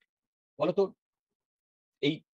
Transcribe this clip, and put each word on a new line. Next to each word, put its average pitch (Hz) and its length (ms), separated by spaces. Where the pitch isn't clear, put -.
বলো - 140
তো 196 100
এই 147 120